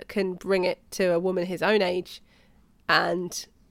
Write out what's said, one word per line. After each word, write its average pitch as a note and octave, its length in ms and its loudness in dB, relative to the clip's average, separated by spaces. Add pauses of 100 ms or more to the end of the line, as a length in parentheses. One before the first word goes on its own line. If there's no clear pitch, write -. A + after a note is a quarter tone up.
can F#3+ 280 -2
bring F3+ 280 0
it F3+ 160 0 (120)
to F#3 200 0
a E3+ 80 2
woman F#3 280 0
his F3+ 140 -6
own G#3 200 4
age F3+ 400 -4 (640)
and E3+ 580 0 (260)